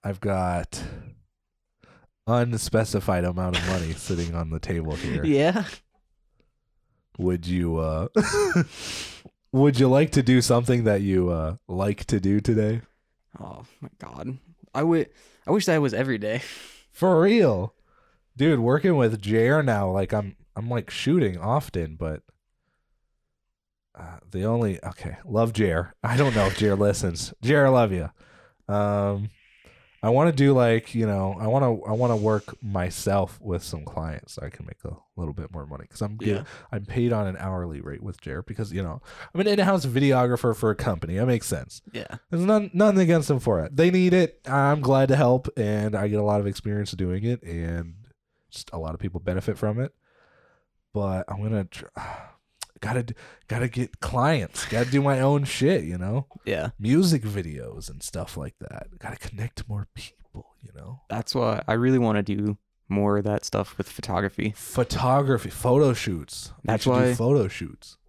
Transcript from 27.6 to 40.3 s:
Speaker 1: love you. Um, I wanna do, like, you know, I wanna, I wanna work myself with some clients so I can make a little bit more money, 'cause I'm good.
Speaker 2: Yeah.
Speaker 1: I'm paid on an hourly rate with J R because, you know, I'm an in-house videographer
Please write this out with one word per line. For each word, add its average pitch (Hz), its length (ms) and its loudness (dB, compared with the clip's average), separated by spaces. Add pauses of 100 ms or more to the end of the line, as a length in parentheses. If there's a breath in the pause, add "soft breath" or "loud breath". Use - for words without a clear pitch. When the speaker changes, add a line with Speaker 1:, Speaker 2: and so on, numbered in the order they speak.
Speaker 1:
love 120 200 4
you. 87 200 -4 (640 soft breath)
Um, 101 580 0 (720 soft breath)
I 110 60 4
wanna 147 200 6
do, 139 220 6
like, 117 420 4
you 113 100 0
know, 98 360 0
I 110 80 -2
wanna, 127 240 2 (100)
I 101 100 -6
wanna 117 240 2
work 107 460 0
myself 98 800 -2
with 87 240 -4
some 78 200 -10
clients 80 500 -10
so - 120 -14
I - 40 -10
can - 160 -16
make - 180 -16
a - 120 -10 (200)
little 80 180 -6
bit 78 180 -12
more 76 140 -12
money, 71 220 -14
'cause - 120 -12
I'm 104 160 -6
good. 107 120 -4
Speaker 2:
Yeah. 101 160 -2 (260 loud breath)
Speaker 1:
I'm 101 160 -8
paid 120 260 0
on 107 140 0
an 92 140 -6
hourly 87 400 -6
rate - 240 -12
with 98 160 -12
J 67 140 -10
R 82 80 -8
because, 107 300 -8
you 95 120 -4
know, 80 180 -8 (320 loud breath)
I'm 165 60 -2
an 202 80 0
in-house 196 360 2
videographer 123 720 2